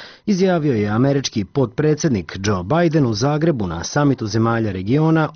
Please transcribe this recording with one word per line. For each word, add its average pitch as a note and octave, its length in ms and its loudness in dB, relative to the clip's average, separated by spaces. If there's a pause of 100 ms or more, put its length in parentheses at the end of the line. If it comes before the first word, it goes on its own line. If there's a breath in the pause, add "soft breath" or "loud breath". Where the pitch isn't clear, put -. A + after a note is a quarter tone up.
(260 loud breath)
izjavio F3 480 2
je G#2 160 0
američki B2 560 0
potpredsednik C#3+ 960 -2
Joe G2 200 0
Biden D3+ 420 2
u A2+ 80 0
Zagrebu C#3+ 540 0
na E2+ 160 -6
samitu C#3 440 0
zemalja A2+ 440 0
regiona D3+ 640 0